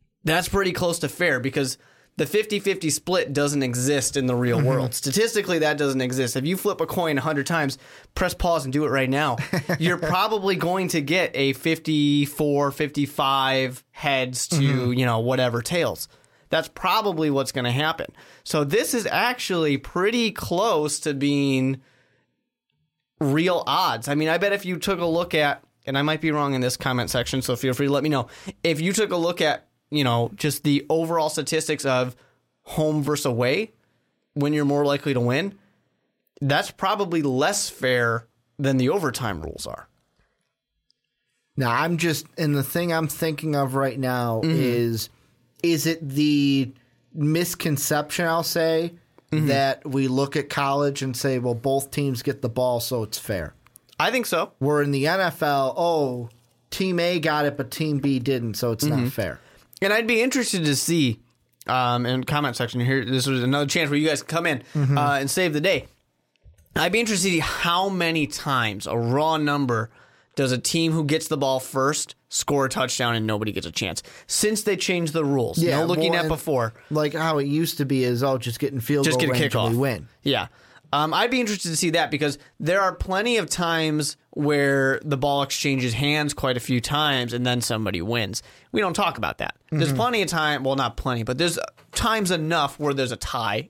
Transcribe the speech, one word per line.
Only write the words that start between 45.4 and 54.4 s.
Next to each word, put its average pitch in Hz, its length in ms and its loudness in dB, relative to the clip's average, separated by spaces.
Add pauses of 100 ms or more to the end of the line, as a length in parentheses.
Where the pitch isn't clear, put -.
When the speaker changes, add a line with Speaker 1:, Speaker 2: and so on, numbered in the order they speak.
Speaker 2:
is 160 240 0
it 160 200 -4
the 139 640 2 (440)
misconception, 156 1120 0
I'll 165 160 0
say, 165 500 0 (380)
Speaker 1:
Mm-hmm. 151 160 2
Speaker 2:
that 139 380 2
we 135 220 0
look 139 300 0
at 143 120 -2
college 143 520 0
and 131 160 -2
say, 135 200 0
"Well, 123 160 0
both 135 380 -2
teams 139 300 -2
get 139 200 -4
the 131 60 -2
ball, 123 320 0
so 117 240 -4
it's - 160 -8
fair." 90 360 -6 (440)
Speaker 1:
I 165 100 2
think 240 160 0
so. 175 340 -2